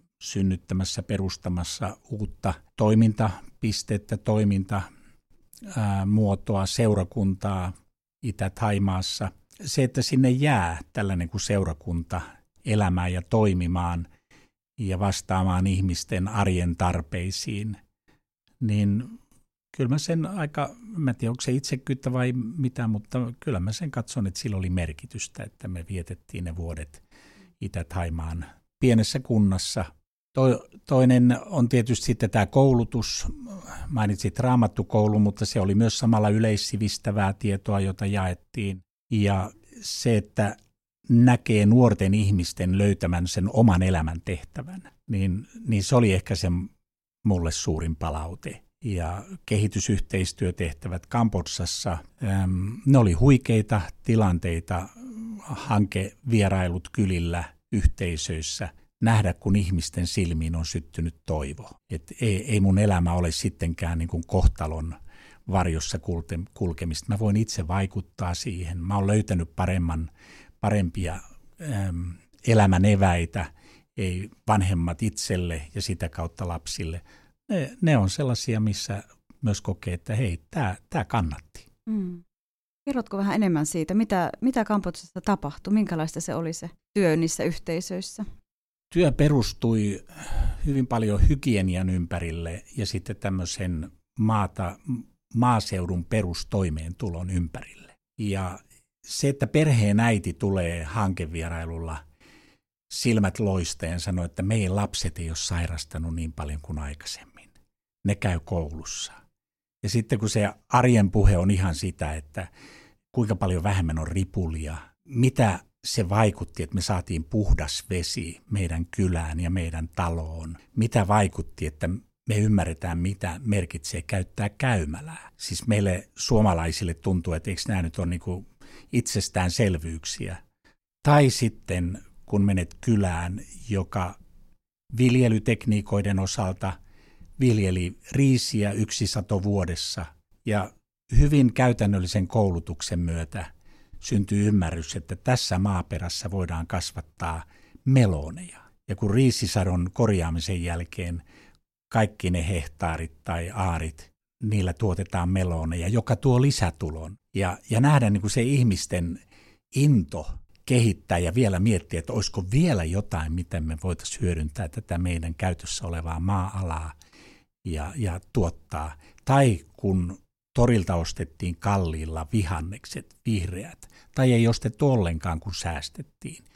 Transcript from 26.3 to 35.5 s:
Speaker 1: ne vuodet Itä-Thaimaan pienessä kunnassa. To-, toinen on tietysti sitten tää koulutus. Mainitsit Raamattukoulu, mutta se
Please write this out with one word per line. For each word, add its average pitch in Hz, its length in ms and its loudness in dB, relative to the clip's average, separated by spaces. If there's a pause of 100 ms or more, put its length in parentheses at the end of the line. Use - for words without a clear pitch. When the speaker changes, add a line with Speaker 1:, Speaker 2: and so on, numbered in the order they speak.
Speaker 1:
ne 85 120 -8
vuodet 82 460 -10 (580)
Itä-Thaimaan 85 840 -6 (340)
pienessä 117 420 4
kunnassa. 104 640 2 (500)
To-, 131 340 2 (180)
toinen 127 600 6
on 139 220 2
tietysti 120 380 2
sitten 110 240 0
tää 101 160 2
koulutus. 127 800 2 (640)
Mainitsit 104 500 -2
Raamattukoulu, 110 800 2
mutta 104 280 2
se - 140 -2